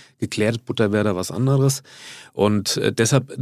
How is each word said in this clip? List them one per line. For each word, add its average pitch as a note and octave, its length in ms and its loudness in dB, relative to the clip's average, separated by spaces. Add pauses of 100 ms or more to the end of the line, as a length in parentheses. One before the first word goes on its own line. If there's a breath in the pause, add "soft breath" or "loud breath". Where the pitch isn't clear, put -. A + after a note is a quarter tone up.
(180 loud breath)
Geklärte A2 420 -2
Butter G#2+ 320 0
wäre G#2 120 2
da G2+ 120 0
was F#2 160 -6
anderes. C3+ 500 2 (520 loud breath)
Und, G#2 420 0
äh, G2+ 160 0
deshalb C3+ 500 0